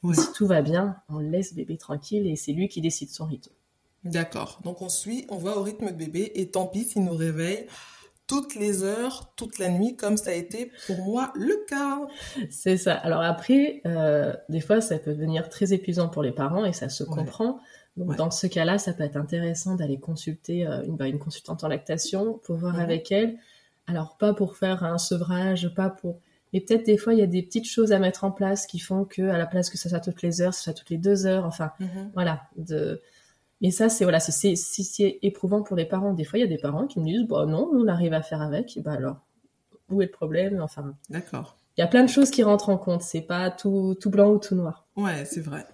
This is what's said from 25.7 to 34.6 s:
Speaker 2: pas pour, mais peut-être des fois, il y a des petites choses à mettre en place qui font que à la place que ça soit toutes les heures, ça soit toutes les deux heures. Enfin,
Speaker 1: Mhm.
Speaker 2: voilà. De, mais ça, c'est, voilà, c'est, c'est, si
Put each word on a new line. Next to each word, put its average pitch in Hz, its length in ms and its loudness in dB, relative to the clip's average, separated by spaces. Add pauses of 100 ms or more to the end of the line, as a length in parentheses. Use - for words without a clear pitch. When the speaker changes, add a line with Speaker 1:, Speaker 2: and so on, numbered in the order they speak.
Speaker 2:
pas 190 140 0
pour, 175 300 -6 (340)
mais 190 80 2
peut-être 226 240 4
des 208 140 6
fois, 226 160 4
il 220 60 8
y - 20 8
a 196 40 6
des 180 160 2
petites 226 240 -4
choses 220 260 4
à 196 60 6
mettre 190 260 2
en 196 80 2
place 196 340 0
qui 170 140 -8
font 190 240 0
que 190 180 -6
à 190 160 2
la 165 80 0
place 180 240 0
que - 80 -10
ça - 100 -6
soit 170 120 0
toutes 175 220 -6
les 175 200 0
heures, 180 100 2
ça - 120 -8
soit 160 100 -6
toutes - 160 -14
les 165 80 -2
deux 190 280 2
heures. 185 200 2
Enfin, 160 340 -4
Speaker 1:
Mhm. 190 320 -8
Speaker 2:
voilà. 175 300 0 (140)
De, 160 440 -4 (600)
mais 185 80 4
ça, 220 180 4
c'est, 226 160 2
voilà, 165 160 6
c'est, 160 120 -2
c'est, 185 240 2
si - 280 -6